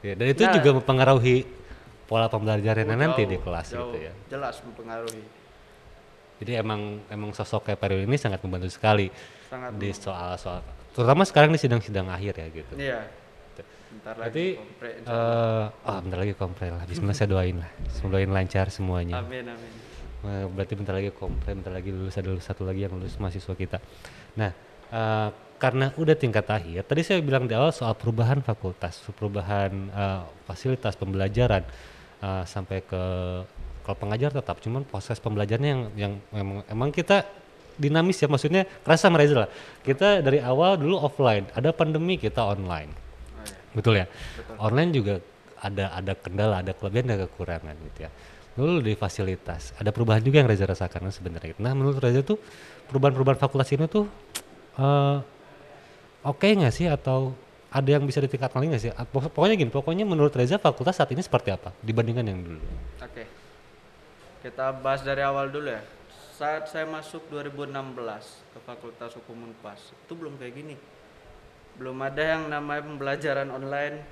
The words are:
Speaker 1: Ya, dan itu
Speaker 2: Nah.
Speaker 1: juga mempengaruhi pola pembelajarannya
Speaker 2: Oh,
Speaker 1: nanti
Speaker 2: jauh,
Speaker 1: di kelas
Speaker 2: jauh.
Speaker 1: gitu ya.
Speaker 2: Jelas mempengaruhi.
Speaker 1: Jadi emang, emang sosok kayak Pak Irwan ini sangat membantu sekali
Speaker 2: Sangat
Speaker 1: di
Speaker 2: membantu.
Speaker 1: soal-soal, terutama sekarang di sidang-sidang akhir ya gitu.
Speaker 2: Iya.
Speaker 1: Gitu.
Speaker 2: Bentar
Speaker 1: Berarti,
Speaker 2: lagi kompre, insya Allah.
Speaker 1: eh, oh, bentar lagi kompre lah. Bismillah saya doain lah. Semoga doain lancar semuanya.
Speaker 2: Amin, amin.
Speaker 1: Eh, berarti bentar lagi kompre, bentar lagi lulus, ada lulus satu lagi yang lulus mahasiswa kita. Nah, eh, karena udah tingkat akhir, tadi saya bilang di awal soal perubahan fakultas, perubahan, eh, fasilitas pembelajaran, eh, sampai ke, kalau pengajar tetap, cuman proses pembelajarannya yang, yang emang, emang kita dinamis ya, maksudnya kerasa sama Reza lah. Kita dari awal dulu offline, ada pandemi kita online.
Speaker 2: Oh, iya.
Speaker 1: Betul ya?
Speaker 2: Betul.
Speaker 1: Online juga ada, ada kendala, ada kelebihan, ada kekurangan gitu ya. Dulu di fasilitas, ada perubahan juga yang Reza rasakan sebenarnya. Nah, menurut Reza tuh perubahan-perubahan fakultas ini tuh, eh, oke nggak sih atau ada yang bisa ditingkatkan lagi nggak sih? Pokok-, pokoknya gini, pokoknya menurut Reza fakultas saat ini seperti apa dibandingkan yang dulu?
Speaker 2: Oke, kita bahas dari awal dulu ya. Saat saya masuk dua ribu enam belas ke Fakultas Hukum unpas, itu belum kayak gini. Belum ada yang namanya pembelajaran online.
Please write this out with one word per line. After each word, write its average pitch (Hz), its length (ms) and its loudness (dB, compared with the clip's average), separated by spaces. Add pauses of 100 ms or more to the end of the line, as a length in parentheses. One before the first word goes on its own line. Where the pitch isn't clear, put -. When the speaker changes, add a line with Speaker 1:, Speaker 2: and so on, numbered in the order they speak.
Speaker 1:
Ya, 101 120 -4
dan 104 160 0
itu 139 140 4
Speaker 2:
Nah. 190 100 8
Speaker 1:
juga 151 220 8
mempengaruhi 127 720 6 (580)
pola 113 220 2
pembelajarannya 107 640 2
Speaker 2:
Oh, 117 100 2
Speaker 1:
nanti 131 220 2
Speaker 2:
jauh, 95 100 0
Speaker 1:
di 90 60 -2
kelas 85 320 -4
Speaker 2:
jauh. 120 160 -6
Speaker 1:
gitu 120 160 -8
ya. 80 100 -12 (160)
Speaker 2:
Jelas 131 320 -8
mempengaruhi. 113 640 -10 (1120)
Speaker 1:
Jadi 110 180 -8
emang, 110 260 -2 (260)
emang 104 240 -8
sosok 104 340 -6
kayak 101 140 -4
Pak 107 100 -4
Irwan 95 160 0
ini 131 140 0
sangat 98 220 -2
membantu 92 280 -4
sekali 104 400 2 (380)
Speaker 2:
Sangat 127 260 -12
Speaker 1:
di 101 160 -6
Speaker 2:
membantu. - 160 -8
Speaker 1:
soal-soal, 90 560 -6 (300)
terutama 127 320 6
sekarang 151 260 8
di 160 100 4
sidang-sidang 104 500 0
akhir 92 260 -6
ya 80 160 -10
gitu. 78 260 -14
Speaker 2:
Iya. 135 240 -6 (460)
Speaker 1:
Gitu. - 160 -20 (280)
Speaker 2:
Bentar 110 260 -14
Speaker 1:
Berarti, 117 340 -4
Speaker 2:
lagi - 80 -6
kompre, 110 320 -16
insya 113 180 -14
Allah. 117 600 2
Speaker 1:
eh, - 160 -12
oh, 101 140 -4
bentar 90 180 -4
lagi 101 160 -2
kompre 90 340 -6
lah. 85 160 -6
Bismillah 101 300 -2
saya 104 160 0
doain 92 260 2
lah. 85 140 -8 (200)
Semoga 95 260 -4
doain 98 140 2
lancar 95 380 2
semuanya. 90 480 -2
Speaker 2:
Amin, 127 300 -8
amin. 113 260 -14 (500)
Speaker 1:
Eh, 98 240 -4
berarti 95 280 -4
bentar 98 180 -4
lagi 98 180 0
kompre, 90 420 -4
bentar 95 180 -8
lagi 92 180 -6
lulus, 95 260 -6
ada 95 120 -4
lulus 92 160 -2
satu 98 220 -6
lagi 95 160 -4
yang 98 120 -4
lulus 90 240 -8
mahasiswa 92 380 -4
kita. 92 240 -4 (560)
Nah, 107 160 0 (380)
eh, 110 400 0 (280)
karena 131 360 2
udah 156 240 4
tingkat 107 320 2
akhir, 90 400 -2
tadi 151 140 2
saya 185 180 2
bilang 135 240 2
di 113 80 -2
awal 127 160 4
soal 117 240 0
perubahan 117 480 2
fakultas, 95 560 -4 (140)
perubahan, 101 580 -2 (220)
eh, 98 300 -2 (220)
fasilitas 117 540 -4
pembelajaran, 98 640 2 (560)
eh, 95 280 -4
sampai 95 360 -6
ke, 92 220 -4 (800)
kalau - 180 -6
pengajar 110 320 -2
tetap, 135 260 -4
cuman 120 260 -4
proses 110 360 -6
pembelajarannya 107 500 0
yang, 135 140 0 (120)
yang 101 180 -2 (180)
emang, 98 340 -6
emang 117 240 -2
kita 180 400 2 (460)
dinamis 165 420 2
ya, - 100 2
maksudnya 151 380 2 (140)
kerasa - 260 4
sama 170 140 8
Reza 147 200 8
lah. 104 120 2 (300)
Kita 190 400 4
dari 139 180 4
awal 143 380 4
dulu 160 200 2
offline, 110 540 4
ada 127 200 0
pandemi 165 460 2
kita 110 260 -2
online. 92 460 -2
Speaker 2:
Oh, - 540 -16
iya. - 140 -14 (180)
Speaker 1:
Betul 113 200 4
ya? 92 120 4
Speaker 2:
Betul. - 520 -14
Speaker 1:
Online 123 320 2
juga 104 240 2 (440)
ada, 98 340 -2
ada 92 220 -4
kendala, 98 440 0
ada 92 140 -4
kelebihan, 104 380 -2
ada 98 160 0
kekurangan 82 580 -8
gitu 73 160 -14
ya. 78 100 -10 (400)
Dulu 160 300 0
di 107 140 2
fasilitas, 92 840 -4
ada 101 140 -2
perubahan 110 300 4
juga 135 200 6
yang 127 80 6
Reza 98 160 4
rasakan 90 460 -4
sebenarnya. 82 480 -10
Nah, 120 140 -2
menurut 135 260 2
Reza 127 240 4
tuh 214 180 0 (460)
perubahan-perubahan 135 500 4
fakultas 135 340 2
ini 143 160 2
tuh, 208 220 2 (680)
eh, 143 420 4 (1000)
oke 143 260 -2
nggak 196 240 6
sih 160 160 -2
atau 131 460 0 (340)
ada 135 220 0
yang 143 160 6
bisa 143 160 0
ditingkatkan 131 400 -2
lagi 151 80 2
nggak 127 140 0
sih? 113 100 -4
Pokok-, 135 400 -4
pokoknya 202 240 4
gini, 135 140 2
pokoknya 165 340 -2
menurut 151 260 4
Reza 131 280 2
fakultas 127 360 2
saat 139 140 4
ini 165 160 -2
seperti - 260 0
apa 92 300 -8
dibandingkan 113 420 0
yang 95 220 -4
dulu? 82 160 -12 (400)
Speaker 2:
Oke, 117 240 -14 (1160)
kita 131 340 -4
bahas 135 260 -2
dari 135 200 -2
awal 139 280 0
dulu 147 220 -6
ya. 107 120 -8 (500)
Saat 151 360 -4
saya 160 160 -6
masuk 160 440 -12
dua 147 140 -8
ribu 143 220 -8
enam 135 280 -10
belas 113 320 -10 (240)
ke - 100 -20
Fakultas 117 560 -16
Hukum 113 220 -18 (100)
unpas, 107 320 -18 (160)
itu - 180 -20
belum 160 240 -12
kayak 123 180 -14
gini. 147 220 -16 (1000)
Belum 127 220 -10
ada 135 200 -6
yang 160 300 0
namanya 147 340 -6
pembelajaran 139 680 -4
online. 143 460 -6 (160)